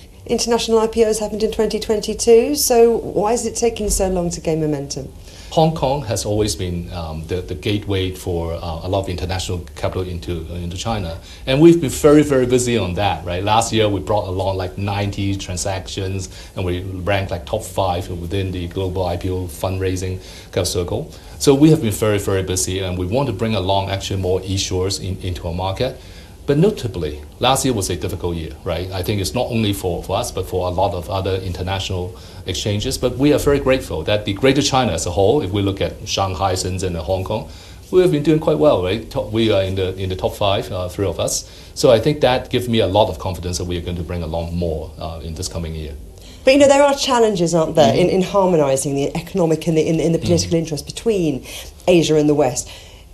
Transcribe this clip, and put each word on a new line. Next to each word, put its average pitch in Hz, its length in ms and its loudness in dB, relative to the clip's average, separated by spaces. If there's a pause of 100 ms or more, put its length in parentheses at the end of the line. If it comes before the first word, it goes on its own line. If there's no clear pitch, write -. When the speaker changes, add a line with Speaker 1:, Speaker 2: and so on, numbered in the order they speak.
(260)
Speaker 1:
international 226 520 2
I 220 80 4
P 220 200 2
Os 220 120 0
happened 214 240 -4
in 214 100 0
twenty 214 280 0
twenty-two, 226 760 4
so 233 420 4
why 208 340 0
is 220 140 -2
it - 80 -4
taking 226 340 0
so 196 200 0
long 175 220 0
to 170 120 -8
gain 160 180 0
momentum? 139 500 -4 (420)
Speaker 2:
Hong 160 220 4
Kong 143 300 -2
has 107 200 -2
always 107 300 0
been, 87 380 -6
um, 80 340 -8
the, 90 140 -4
the 90 160 -8
gateway 98 560 -2
for, 85 400 -4
uh, 85 340 -8
a - 20 -6
lot 98 120 0
of 92 80 -6
international 90 680 -6
capital 95 280 -4
into, 85 520 -6
into 87 220 -8
China. 98 420 -4 (280)
And 135 140 2
we've 170 200 10
been 131 100 0
very, 151 320 6
very 131 240 2
busy 120 320 2
on 90 160 -2
that, 90 300 -2
right? 87 180 -4
Last 107 300 2
year, 107 160 4
we 98 100 0
brought 101 300 -2
along, 95 300 -2
like, 92 180 -6
ninety 101 580 -2
transactions, 95 920 -6 (260)
and 101 100 -4
we 90 180 -2
ranked, 95 500 -2
like, 87 140 -8
top - 180 -4
five 90 460 -2
within 90 420 -4
the 87 160 -6
global 92 380 -2
I 87 100 -2
P 92 140 -4
O 92 160 -4
fundraising 92 720 -4 (320)
kind - 60 -2
of 90 100 0
circle. 101 420 -4 (300)
So 139 140 6
we 151 160 8
have 156 100 6
been 113 100 0
very, 104 280 0
very 98 240 0
busy, 92 380 -2
and 90 180 -4
we 92 80 -2
want 127 220 0
to 113 40 -4
bring 110 240 -2
along 95 340 0
actually 95 300 -4
more 92 200 0
issuers 95 600 -2
in, 98 200 -6
into 90 260 -6
our 85 60 -6
market. 95 440 -4 (520)
But 139 80 4
notably, 92 640 0 (160)
last 131 260 2
year 131 80 2
was 98 180 -2
a 90 60 -2
difficult 87 380 -4
year, 80 160 -8 (140)
right? 90 260 -4
I 92 140 -6
think 104 160 -2
it's - 140 -4
not 123 120 0
only 110 260 0
for, 85 300 -4
for 92 140 -4
us, - 160 -4
but 92 160 -6
for 90 180 -2
a 90 60 -2
lot 95 220 0
of 85 140 -6
other 95 280 -2
international 92 840 -6 (260)
exchanges. 107 540 -4
But 120 180 -2
we 143 160 4
are 123 60 4
very 143 220 2
grateful 131 420 0
that 104 220 0
the 104 80 -2
Greater 135 280 4
China 131 300 2
as 82 160 -2
a 85 60 -4
whole, 104 300 4
if 95 100 -4
we 101 100 0
look 98 180 -2
at 85 280 -4
Shanghai, 95 460 -2
Shenzhen, 92 340 -2
and 85 80 -4
Hong 92 260 -2
Kong, 107 260 -4 (440)
we 185 80 8
have 175 100 6
been 147 140 0
doing 156 160 4
quite 156 180 2
well, 139 240 6
right? 104 260 -2
Top, 110 220 -6
we 110 220 2
are 98 100 4
in 95 140 -2
the, 92 180 -2
in 95 140 -6
the 90 80 -4
top 110 180 -4
five, 104 380 0
uh, 90 160 -4
three 98 180 -2
of 87 140 -4
us. - 280 -4 (260)
So 131 180 6
I 113 80 8
think 147 220 0
that 123 280 2
gives 117 180 -2
me 113 120 2
a 95 80 2
lot 107 220 4
of - 100 -8
confidence 87 380 -6
that 90 80 -6
we 87 120 -4
are 80 100 -6
going 87 100 -6
to 87 40 -6
bring 85 220 -6
along 82 320 -4
more, 78 420 -4
uh, 82 240 -10
in 82 140 -8
this 95 100 -8
coming 80 300 -8
year. 76 180 -8 (500)
Speaker 1:
But, 262 100 6
you 285 40 6
know, 277 80 8
there 277 160 6
are 277 140 4
challenges, 214 580 2
aren't 160 220 2
there, 139 160 6
Speaker 2:
Mm-hmm. 175 180 4
Speaker 1:
in, 185 120 2
in - 0 -
harmonising 151 760 2
the 139 200 -2
economic 165 520 0
and 160 100 4
the, 151 80 2
in, 160 140 2
in 165 100 2
the 165 80 2
political 165 380 2
Speaker 2:
Mm. 165 60 2
Speaker 1:
interest 156 220 -6
between 165 600 -2 (400)
Asia 156 300 6
and 151 120 4
the 147 60 6
West. 135 340 0 (460)